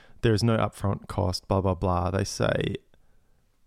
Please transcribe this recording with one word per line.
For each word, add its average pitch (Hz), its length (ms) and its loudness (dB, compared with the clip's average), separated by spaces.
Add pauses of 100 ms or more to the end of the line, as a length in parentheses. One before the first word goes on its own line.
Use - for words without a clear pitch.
(220)
There 113 120 6
is 101 80 2
no 113 140 4
upfront 104 500 -2
cost, 92 400 -2
blah, 95 140 2
blah, 95 160 0
blah. 90 340 0
They 98 140 0
say, - 520 -2 (920)